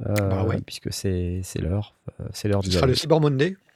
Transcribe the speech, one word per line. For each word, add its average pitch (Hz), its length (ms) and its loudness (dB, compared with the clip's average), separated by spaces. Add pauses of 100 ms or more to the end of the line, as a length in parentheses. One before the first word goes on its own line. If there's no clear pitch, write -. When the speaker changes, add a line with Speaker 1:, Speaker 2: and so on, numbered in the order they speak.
Speaker 1:
euh, 104 80 0
Speaker 2:
Bah 98 300 2
ouais. 101 220 0
Speaker 1:
puisque - 280 -10
c'est, 90 500 -2
c'est - 160 -6
l'heure, 95 360 -2 (240)
euh, - 140 -10
c'est - 140 -6
l'heure 101 160 2
Speaker 2:
Ce 95 60 0
Speaker 1:
d'y 92 60 2
Speaker 2:
sera 87 100 4
Speaker 1:
aller. 127 80 4
Speaker 2:
le 123 40 2
Cyber 156 220 2
Monday. 147 360 2 (200)